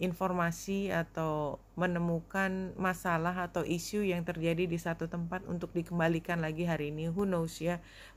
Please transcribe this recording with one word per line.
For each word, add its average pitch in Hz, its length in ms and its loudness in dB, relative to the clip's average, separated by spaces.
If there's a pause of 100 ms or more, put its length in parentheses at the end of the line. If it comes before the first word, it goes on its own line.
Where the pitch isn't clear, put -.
informasi 180 880 0
atau 156 720 0 (160)
menemukan 180 960 0
masalah 180 720 0
atau 175 160 0
isu 175 400 0
yang 175 240 0
terjadi 165 400 2
di 165 80 0
satu 165 320 -2
tempat 170 400 -4
untuk 170 240 -4
dikembalikan 165 720 2
lagi 156 240 0
hari 151 240 0
ini. 156 160 -2
Who 175 160 0
knows 170 400 0
ya, 170 160 0 (380)